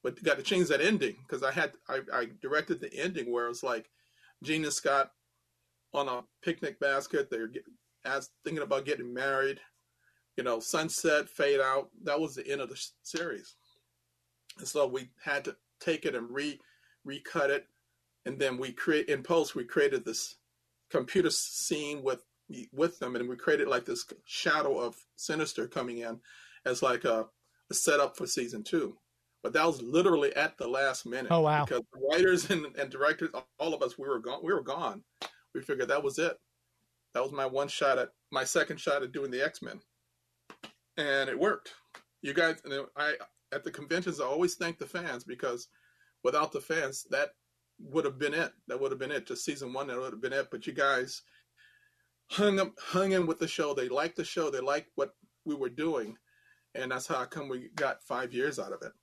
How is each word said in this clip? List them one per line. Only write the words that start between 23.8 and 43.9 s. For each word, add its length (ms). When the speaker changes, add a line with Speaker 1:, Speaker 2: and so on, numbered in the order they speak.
Speaker 1:
this 180
shadow 520
of 160
Sinister 500
coming 320
in 220
as, 180
like, 220
a, 220
a 40
setup 420
for 100
season 360
two. 360
But 100
that 140
was 140
literally 540
at 240
the 80
last 400
minute. 240
Speaker 2:
Oh, 100
wow. 240
Speaker 1:
Because 180
writers 400
and, 160
and 140
directors, 400
all 140
of 80
us, 140
we 120
were 100
gone. 240
We 100
were 100
gone. 420
We 60
figured 280
that 140
was 160
it. 180
That 80
was 80
my 160
one 220
shot 280
at, 120
my 100
second 380
shot 240
at 80
doing 180
the 140
X-Men. 360
And 340
it 80
worked. 360
You 120
guys, 300
and 220
I, 180
at 100
the 80
conventions, 500